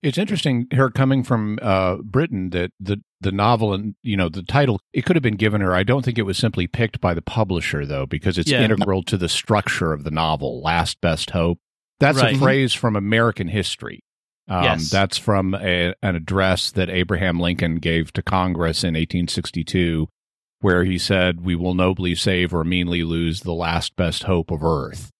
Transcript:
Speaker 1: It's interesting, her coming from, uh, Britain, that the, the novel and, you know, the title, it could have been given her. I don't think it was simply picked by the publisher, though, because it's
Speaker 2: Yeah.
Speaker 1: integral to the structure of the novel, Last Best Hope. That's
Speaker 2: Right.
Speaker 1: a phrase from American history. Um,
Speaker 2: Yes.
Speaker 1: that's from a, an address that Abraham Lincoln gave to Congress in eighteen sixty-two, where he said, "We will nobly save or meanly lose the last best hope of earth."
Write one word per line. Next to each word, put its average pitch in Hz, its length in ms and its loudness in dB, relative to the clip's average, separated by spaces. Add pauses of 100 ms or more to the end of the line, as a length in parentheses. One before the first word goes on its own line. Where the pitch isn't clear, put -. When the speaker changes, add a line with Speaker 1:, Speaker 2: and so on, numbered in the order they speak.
Speaker 1:
It's 151 160 0
interesting, 151 540 0
her 131 180 4
coming 135 320 2
from, 107 400 -2
uh, 95 400 2
Britain, 104 480 -2
that 90 300 -2
the, 104 200 -4 (200)
the 98 100 0
novel 107 420 2
and, 101 300 -4
you 104 140 -2
know, 92 120 2
the 90 140 -8
title, 123 380 0 (120)
it 127 120 -4
could 180 100 2
have 156 80 2
been 107 140 2
given 104 240 2
her. 95 160 2
I 95 80 2
don't 127 200 0
think 120 140 -2
it 113 40 0
was 95 140 -2
simply 92 300 0
picked - 340 -2
by 90 140 2
the 82 80 -4
publisher, 92 640 -2
though, 71 200 -4
because - 300 -2
it's - 140 0
Speaker 2:
Yeah. 123 120 4
Speaker 1:
integral 101 420 2
to - 120 -2
the 90 120 -2
structure - 640 0
of 73 100 -6
the 76 80 -6
novel, 78 500 -2
Last 82 400 0
Best 82 300 -2
Hope. 85 300 0 (400)
That's 139 200 4
Speaker 2:
Right. 117 140 4
Speaker 1:
a 135 40 0
phrase 135 360 2
from 110 220 0
American 107 500 0
history. - 540 -4 (480)
Um, 90 160 0
Speaker 2:
Yes. 82 260 0
Speaker 1:
that's 98 280 2
from 95 360 2
a, 90 480 0
an 92 140 0
address 92 560 0
that 90 180 0
Abraham 90 480 0
Lincoln 85 380 0
gave 82 380 -2
to - 80 -4
Congress 87 600 0
in 85 140 0
eighteen 82 320 -2
sixty-two, 82 800 -2 (520)
where 90 240 4
he 92 140 -2
said, 90 460 0
"We 90 100 0
will 90 200 -2
nobly 92 420 0
save 90 360 0
or 82 120 0
meanly 87 400 0
lose 82 380 -2
the 87 120 -6
last 85 400 -2
best 85 300 -2
hope 85 260 0
of 78 140 -4
earth." 78 560 -2